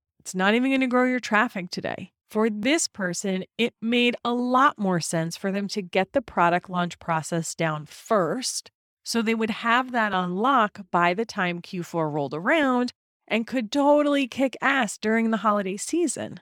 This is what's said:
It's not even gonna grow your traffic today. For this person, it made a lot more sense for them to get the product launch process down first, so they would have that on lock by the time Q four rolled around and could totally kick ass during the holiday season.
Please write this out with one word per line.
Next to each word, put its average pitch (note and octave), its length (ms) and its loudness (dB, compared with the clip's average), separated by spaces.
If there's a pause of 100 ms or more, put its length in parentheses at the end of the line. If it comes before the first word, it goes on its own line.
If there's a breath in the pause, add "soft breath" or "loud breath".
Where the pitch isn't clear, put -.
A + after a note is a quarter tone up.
(200)
It's - 160 -12
not F#3+ 180 4
even B3 160 2
gonna C4 180 2
grow B3 180 2
your B3+ 160 0
traffic G#3 500 0
today. F3+ 400 -6 (180)
For G#3+ 200 2
this A#3+ 400 0
person, F#3 560 -4 (120)
it A#3 240 0
made A#3+ 440 2
a A#3+ 80 0
lot B3+ 440 2
more F#3 220 0
sense E3 380 -4
for G3 160 -4
them G3+ 160 -4
to G#3 120 -6
get F#3 300 -2
the C#4 100 0
product F3 480 2
launch F3 300 -4
process E3 560 -4
down D#3 300 -4
first, - 840 -2 (360)
so A#3 160 -2
they A3+ 120 2
would A3 160 -2
have A#3+ 440 0
that G#3+ 180 0
on F#3 240 -2
lock A#3 460 2 (100)
by F3 220 4
the G#3+ 100 -2
time F3 380 -4
Q F3 200 -10
four D#3+ 280 -2
rolled C#3+ 240 -4
around B3 580 2 (340)
and A3 220 -2
could A3+ 240 -4
totally C#4+ 560 4
kick B3+ 320 -2
ass C4 380 0
during A3+ 340 0
the A3 60 0
holiday G3+ 400 0
season. - 640 -4